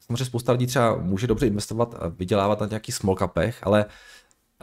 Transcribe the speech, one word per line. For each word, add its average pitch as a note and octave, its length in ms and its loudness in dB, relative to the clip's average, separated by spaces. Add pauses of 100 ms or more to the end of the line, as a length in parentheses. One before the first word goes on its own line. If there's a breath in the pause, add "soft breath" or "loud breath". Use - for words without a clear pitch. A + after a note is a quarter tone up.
samozřejmě A#2+ 240 -4
spousta B2 280 -2
lidí B2 140 2
třeba A#2+ 300 2
může F#2+ 300 -2
dobře A#2 200 2
investovat A2 520 -2
a E2+ 100 -4
vydělávat G2 520 0
na A2 60 -2
nějakých G#2+ 280 -8
small F#2+ 220 0
capech, F#2+ 500 -2
ale G#2 180 4 (800 loud breath)